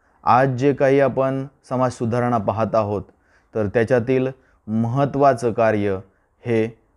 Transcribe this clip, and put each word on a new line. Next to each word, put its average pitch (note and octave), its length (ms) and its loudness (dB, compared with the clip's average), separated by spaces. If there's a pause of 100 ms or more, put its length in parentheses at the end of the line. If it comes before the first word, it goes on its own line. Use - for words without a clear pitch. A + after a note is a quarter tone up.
(240)
आज B2+ 240 4
जे C3 240 0
काही C3+ 280 2
आपण C3+ 460 -2 (220)
समाज B2+ 240 0
सुधारणा A#2+ 460 -2
पाहत G#2 360 -2
आहोत, G#2 280 0 (520)
तर G#2+ 120 -2
त्याच्यातील B2 640 0 (380)
महत्त्वाचं B2 840 0
कार्य G#2 460 0 (480)
हे A2+ 320 -2 (180)